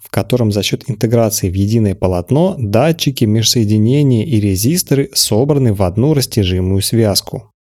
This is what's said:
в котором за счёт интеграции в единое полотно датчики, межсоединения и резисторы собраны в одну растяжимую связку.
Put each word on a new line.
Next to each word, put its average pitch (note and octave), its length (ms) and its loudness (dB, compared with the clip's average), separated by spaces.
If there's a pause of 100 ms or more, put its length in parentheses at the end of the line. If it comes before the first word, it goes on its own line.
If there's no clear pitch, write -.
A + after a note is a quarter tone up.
в - 80 -20
котором A2 420 0
за G2+ 120 0
счёт - 240 -6
интеграции A2+ 640 0
в - 20 -6
единое G2+ 400 0
полотно A2 640 0
датчики, B2+ 680 0
межсоединения A2+ 1000 2
и A#2+ 140 0
резисторы A#2+ 760 0
собраны C3 580 0
в G2 120 -2
одну A2 320 0
растяжимую F#2+ 640 0
связку. - 720 -2 (280)